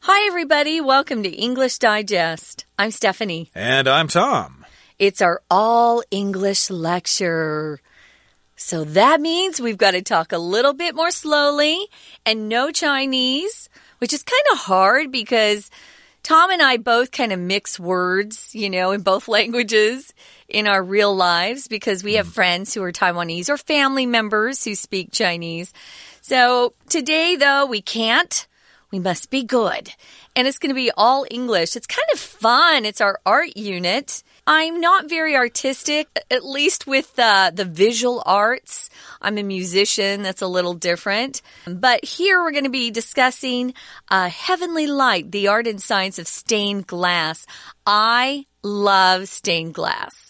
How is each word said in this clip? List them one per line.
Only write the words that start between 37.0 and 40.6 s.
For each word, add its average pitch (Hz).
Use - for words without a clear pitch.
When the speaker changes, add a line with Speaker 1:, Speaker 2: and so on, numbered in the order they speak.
Speaker 1:
uh, 202
the 190
visual 220
arts. 208
I'm 208
a 208
musician. 196
That's 190
a 196
little 180